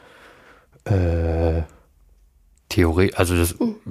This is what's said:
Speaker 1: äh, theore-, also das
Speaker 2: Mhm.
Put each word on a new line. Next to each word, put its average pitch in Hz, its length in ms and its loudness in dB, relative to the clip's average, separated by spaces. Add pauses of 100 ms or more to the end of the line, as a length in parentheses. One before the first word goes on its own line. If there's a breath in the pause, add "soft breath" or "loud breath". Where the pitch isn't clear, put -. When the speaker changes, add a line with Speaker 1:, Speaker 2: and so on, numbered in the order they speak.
(840 soft breath)
Speaker 1:
äh, 82 800 -2 (1080 soft breath)
theore-, 85 460 2
also 90 200 0
das 85 220 0
Speaker 2:
Mhm. 208 180 -2 (140)